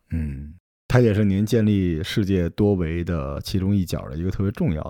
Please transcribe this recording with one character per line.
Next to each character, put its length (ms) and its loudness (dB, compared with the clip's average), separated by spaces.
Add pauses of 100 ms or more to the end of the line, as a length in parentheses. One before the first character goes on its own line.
(120)
嗯， 400 -6 (340)
它 140 4
也 140 4
是 100 2
您 220 2
建 180 2
立 380 2
世 240 -2
界 240 2
多 240 2
维 280 -2
的 400 -4
其 160 -4
中 160 2
一 80 2
角 280 -6
的 80 -10
一 40 -4
个 80 -2
特 120 -4
别 100 0
重 220 -2
要 160 -4